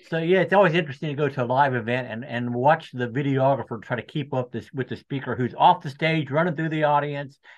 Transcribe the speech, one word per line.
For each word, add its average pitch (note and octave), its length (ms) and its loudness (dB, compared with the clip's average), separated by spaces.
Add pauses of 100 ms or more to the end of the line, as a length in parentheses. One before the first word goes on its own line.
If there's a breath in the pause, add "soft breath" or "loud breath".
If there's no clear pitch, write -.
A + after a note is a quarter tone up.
So, E3 100 -2
yeah, F3 200 4
it's E3+ 140 2
always F#3+ 200 6
interesting D#3 360 -2
to C#3 60 -4
go D3 120 0
to B2+ 160 -2
a - 20 -2
live C3 300 4
event A#2+ 340 -2
and, A2 140 -8
and A#2+ 300 -4
watch C#3+ 400 2
the B2 140 -2
videographer C3 720 0
try B2 160 -4
to A2 40 -6
keep C#3+ 320 -6
up B2 200 -4
this A2 180 -10
with C3 160 -4
the A2 80 -10
speaker C3 400 -8
who's A#2+ 220 -2
off E3+ 240 6
the D#3+ 80 -10
stage, D#3+ 400 -2
running D#3+ 260 0
through D#3+ 140 -4
the D#3 140 -2
audience, C#3+ 560 0 (180 loud breath)